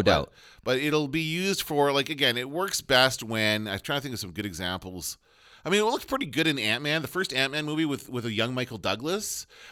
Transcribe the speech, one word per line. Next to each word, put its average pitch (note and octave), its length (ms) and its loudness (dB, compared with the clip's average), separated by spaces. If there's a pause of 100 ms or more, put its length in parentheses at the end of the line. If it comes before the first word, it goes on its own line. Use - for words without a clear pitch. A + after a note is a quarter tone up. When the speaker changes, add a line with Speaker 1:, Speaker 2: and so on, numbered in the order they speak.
Speaker 1:
but, - 20 4
Speaker 2:
doubt. E2 280 4 (320)
Speaker 1:
but B2+ 140 0
it'll D3+ 300 0
be D#3+ 140 -2
used F3+ 400 0
for, C#3+ 300 2
like, C#3 180 0
again, C3+ 260 2
it C3 140 -4
works F3+ 320 -2
best B2+ 400 6
when, G#2+ 440 2
I'm G2 140 -4
trying C#3+ 180 -2
to C3+ 40 -6
think C#3 100 -8
of G#2+ 80 -6
some F2+ 120 -10
good G2+ 140 -6
examples. F2+ 680 -8 (480)
I D#3 60 -4
mean, G#3 100 4
it G#3+ 40 4
looks A#3 200 0
pretty C4+ 220 -4
good C#3+ 200 0
in D3 120 0
Ant-Man, C3 420 0
the C3+ 80 -6
first F3+ 240 -4
Ant-Man C3+ 320 0
movie D3+ 220 0
with, C#3 240 -4
with A#2+ 160 -4
a A2+ 60 -4
young A2+ 220 0
Michael B2 240 -4
Douglas. B2+ 680 -4 (260)